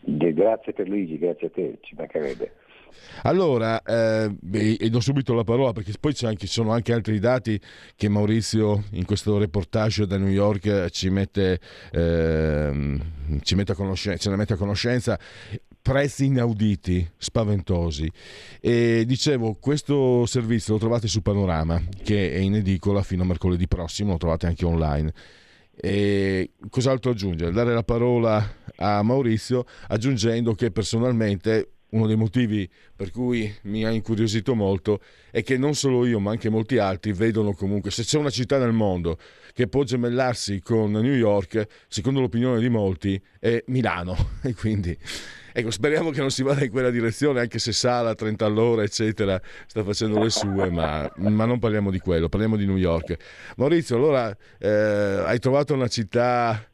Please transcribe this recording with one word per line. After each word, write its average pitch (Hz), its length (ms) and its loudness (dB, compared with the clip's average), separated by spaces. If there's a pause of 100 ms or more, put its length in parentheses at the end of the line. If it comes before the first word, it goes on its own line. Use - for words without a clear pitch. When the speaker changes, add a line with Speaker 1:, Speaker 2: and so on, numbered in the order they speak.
Speaker 1:
Grazie 85 720 0
per 92 160 -6
Luigi, 92 300 -4
grazie 85 280 -4
a 80 40 -4
te, - 320 -6
ci - 120 -20
mancherebbe. - 580 -8 (720)
Speaker 2:
Allora, 117 600 0
eh, 110 520 0 (180)
e, 107 280 2
e 113 100 0
do 117 100 2
subito 135 340 0
la 117 100 2
parola 120 280 2
perché 101 260 -8
poi 151 140 -2
c'è 123 160 -2
anche, 104 180 -4
ci - 60 -6
sono 110 200 0
anche 117 200 0
altri 110 260 0
dati 113 420 0 (340)
che 107 140 -2
Maurizio 104 840 2
in 90 120 -4
questo 104 340 0
reportage 104 680 0
da 95 100 -2
New 98 120 0
York 101 600 2
ci 95 200 -2
mette, 95 500 0 (320)
ehm, 76 1500 0
ci - 120 0
mette 98 180 0
a - 20 0
conoscenza, 95 440 -4
ce 101 120 -2
ne 98 60 0
mette 104 180 0
a - 20 -4
conoscenza. 104 640 -2 (600)
Prezzi 139 460 0
inauditi, 107 880 2
spaventosi. 87 960 -2 (500)
E 117 460 2
dicevo, 123 480 0
questo 131 720 2
servizio 113 480 0
lo 107 40 2
trovate 113 280 0
su 104 140 0
Panorama, 85 640 0 (200)
che 98 300 0
è 80 60 -2
in 98 180 2
edicola 101 460 0
fino 90 200 -2
a 90 40 2
mercoledì 90 420 0
prossimo, 95 440 -2
lo 85 60 0
trovate 82 280 0
anche 85 180 0
online. 78 480 2 (640)
E 98 760 0 (180)
cos'altro 131 400 0
aggiungere? 87 420 -2
Dare 120 220 2
la 117 80 0
parola 117 760 2 (200)
a 104 260 0
Maurizio, 120 640 2 (240)
aggiungendo 113 640 0
che 117 160 0
personalmente 110 1040 0 (160)
uno 110 200 2
dei 110 80 4
motivi 107 520 0 (280)
per 95 160 -8
cui 120 360 -2 (140)
mi 110 220 -4
ha 113 60 0
incuriosito 113 640 0
molto 98 440 0 (300)
è 113 120 -2
che 131 140 0
non 143 180 0
solo 127 300 2
io, 120 140 2
ma 101 140 0
anche 113 180 -2
molti 110 280 0
altri 101 340 0
vedono 104 400 0
comunque, 98 400 -4
se 117 100 -4
c'è 151 160 0
una 147 100 0
città 127 300 0
nel 120 140 2
mondo 90 460 0 (360)
che 120 140 0
può 135 160 0
gemellarsi 120 760 -2
con 110 300 0
New 110 240 2
York, 104 500 2 (220)
secondo 135 340 -2
l'opinione 120 380 0
di 117 100 2
molti, 98 520 0 (180)
è 117 280 0
Milano. 92 480 -2 (280)
<laughs> - 0 -
E 127 120 -2
quindi, 101 420 -2 (560)
ecco, 117 180 -4
speriamo 151 400 0
che 143 100 -4
non 135 100 0
si 131 120 -4
vada 139 220 2
in 123 60 -4
quella 127 200 2
direzione, 120 500 0
anche 117 180 -2
se - 140 -2
Sala, 120 420 0
trenta 107 320 -2
all'ora, 113 360 4
eccetera, 104 580 0 (260)
sta - 180 -6
facendo 107 360 0
le 110 100 4
sue, 98 400 0
ma, 78 460 -2
ma 104 280 2
non 120 140 0
parliamo 107 320 0
di 92 100 -2
quello, 85 280 0
parliamo 110 280 0
di 101 100 0
New 95 100 2
York. 82 800 -2
Maurizio, 135 400 2
allora, 123 400 2 (220)
eh, - 100 0
hai 104 680 2
trovato 135 340 2
una 131 160 0
città 117 840 0